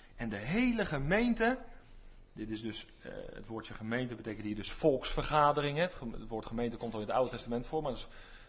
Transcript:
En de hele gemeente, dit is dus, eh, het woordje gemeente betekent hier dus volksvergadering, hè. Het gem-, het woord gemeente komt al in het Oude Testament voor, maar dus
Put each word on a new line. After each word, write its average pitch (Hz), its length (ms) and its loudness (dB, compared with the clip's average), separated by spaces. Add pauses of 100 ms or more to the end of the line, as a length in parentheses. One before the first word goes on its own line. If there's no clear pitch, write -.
(160)
En 120 120 -4
de 104 80 -2
hele 208 480 2
gemeente, 220 760 4 (760)
dit 107 180 -8
is 110 100 -4
dus, 110 260 -6 (160)
eh, - 100 -12 (220)
het - 120 -12
woordje 107 280 -8
gemeente 120 400 -2
betekent 110 300 -6
hier 104 100 -2
dus 104 180 -4
volksvergadering, 143 1040 4
hè. 160 60 2
Het 180 120 0
gem-, 117 180 -8
het 110 160 -8
woord 110 180 -4
gemeente 117 300 -2
komt 113 180 -4
al 110 60 -2
in 107 60 -4
het 98 100 0
Oude 127 140 4
Testament 120 360 -4
voor, 156 160 0
maar 139 100 -2
dus - 160 -8 (400)